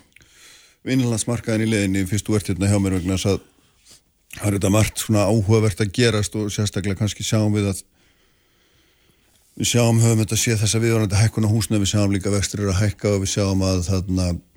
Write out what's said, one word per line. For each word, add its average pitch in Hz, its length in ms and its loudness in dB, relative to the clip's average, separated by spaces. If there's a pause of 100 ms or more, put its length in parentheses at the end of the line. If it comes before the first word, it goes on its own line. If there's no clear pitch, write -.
(840)
innanlandsmarkaðinn 117 800 -2
í 110 80 0
leiðinni, 98 380 0
fyrst 104 180 -2
þú 107 100 0
ert - 120 -2
hérna 101 200 -2
hjá 101 140 2
mér, 95 160 0
vegna 92 160 -2
þess 92 160 -2
að 95 100 0 (920)
það - 160 -6
er 101 100 0
þetta 95 140 0
margt 107 260 2
svona 104 300 0
áhugavert 110 520 2
að 101 120 -2
gerast 107 420 0
og 107 160 -4
sérstaklega 101 480 -4
kannski 104 240 -4
sjáum 107 320 2
við 101 160 0
að - 120 -6 (1700)
við - 120 -4
sjáum, 117 320 4
höfum 113 240 4
þetta 110 160 -4
séð 113 220 0
þessa 110 200 0
viðvarandi 110 380 0
hækkun 110 260 0
á 101 60 2
húsnæði, 107 320 0
við 95 80 -2
sjáum 101 200 0
líka 98 200 -2
vextir 101 320 -4
eru 98 80 0
að 92 100 0
hækka 104 320 0
og 98 80 0
við 95 80 -4
sjáum 98 320 0
að 92 240 0
þarna 92 400 -2 (300)